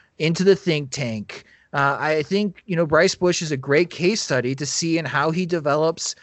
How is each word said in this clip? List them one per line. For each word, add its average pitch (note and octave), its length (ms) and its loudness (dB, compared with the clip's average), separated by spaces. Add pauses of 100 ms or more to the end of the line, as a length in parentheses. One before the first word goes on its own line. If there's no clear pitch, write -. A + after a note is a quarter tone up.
(180)
into E3+ 280 0
the G3 100 6
think D3 360 -2
tank, A2+ 520 -8 (300)
uh, C#3 260 0
I D#3 240 0
think, G3 440 -4
you F3 100 -2
know, E3+ 80 2
Bryce D#3+ 300 4
Bush F3+ 260 0
is D#3 100 -6
a C#3 60 -2
great C#3+ 320 2
case F#3+ 320 0
study B2+ 340 -2
to C#3+ 100 -6
see E3 320 -2
in D#3+ 60 -2
how D3 280 0
he F3+ 140 -2
develops D#3+ 760 0